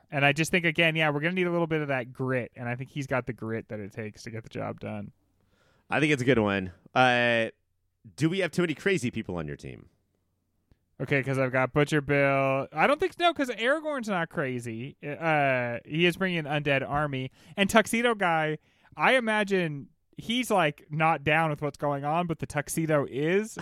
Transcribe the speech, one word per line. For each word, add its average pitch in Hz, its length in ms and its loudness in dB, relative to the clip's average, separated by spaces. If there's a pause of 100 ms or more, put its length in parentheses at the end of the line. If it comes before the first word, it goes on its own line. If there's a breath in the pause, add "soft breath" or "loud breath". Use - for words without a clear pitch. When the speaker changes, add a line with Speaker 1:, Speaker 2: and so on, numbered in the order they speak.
(100)
Speaker 1:
And 139 160 2
I 143 60 6
just 156 180 -2
think, 175 160 0
again, 165 280 2
yeah, 160 140 2
we're 147 120 0
gonna 170 140 -2
need 185 120 0
a 175 40 -2
little 170 160 0
bit 156 140 -2
of 147 80 -4
that 131 240 -4
grit, 127 420 -4
and 123 140 -8
I 123 80 -4
think 127 140 -12
he's 139 160 -6
got 127 200 -2
the 135 60 -6
grit 110 360 -6
that 107 120 -8
it 98 120 -12
takes 107 320 -12
to 120 60 -12
get 113 120 -10
the - 80 -20
job 110 300 -8
done. 107 300 -10 (800)
Speaker 2:
I 110 120 0
think 151 120 4
it's 127 100 0
a 120 40 0
good 127 120 6
one. 98 340 2 (220)
Uh, 120 540 4 (680)
do 156 120 0
we 190 120 0
have 175 100 -2
too 175 120 0
many 165 120 0
crazy 135 380 0
people 101 240 -6
on 80 100 -4
your 73 100 -8
team? 64 300 -16 (1120)
Speaker 1:
Okay, 135 220 0
'cause 135 160 -2
I've 131 140 0
got 131 200 0
Butcher 147 280 2
Bill. 139 720 2
I 156 160 2
don't 294 100 2
think, 370 200 -2
no, 339 160 2
'cause 277 160 -2
Aragorn's 262 580 -2
not 175 200 0
crazy. 123 760 -6
Uh, 139 800 0
he 165 220 0
is 175 100 2
bringing 175 300 -2
an - 0 -
undead 139 420 0
army. 139 420 -2 (260 loud breath)
And 196 140 2
Tuxedo 226 460 4
Guy, 160 420 0 (380 soft breath)
I 165 200 4
imagine 196 720 -2 (280)
he's, 240 340 -4
like, 170 400 2
not 156 320 2
down 156 280 4
with 147 120 -4
what's 143 160 -4
going 143 260 -2
on, 165 220 0
but 165 140 -4
the 143 60 -6
tuxedo 151 600 0
is. 170 540 -2